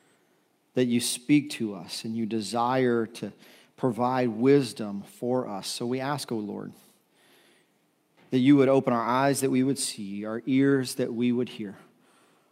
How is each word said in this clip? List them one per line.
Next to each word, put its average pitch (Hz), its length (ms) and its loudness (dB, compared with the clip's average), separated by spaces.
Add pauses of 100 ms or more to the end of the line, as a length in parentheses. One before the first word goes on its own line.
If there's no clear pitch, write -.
(760)
that 127 100 2
you 120 160 2
speak 147 520 0
to 107 220 -6
us 90 300 -12
and 113 100 -6
you 113 120 -2
desire 117 800 0
to 107 260 -12 (460)
provide 123 500 0
wisdom 113 760 2 (160)
for 123 300 -4
us. 98 180 -10
So - 200 -8
we 127 120 -4
ask, 139 320 -6
O 120 60 -4
Lord, 101 380 -10 (1600)
that 131 80 2
you 139 160 8
would 131 120 6
open 135 240 4
our 120 100 2
eyes 131 380 2
that 135 100 0
we 127 120 2
would 135 160 0
see, 101 480 -8
our 110 180 -6
ears 135 520 2
that 123 180 -4
we 123 180 2
would 123 160 0
hear. 101 300 -12 (720)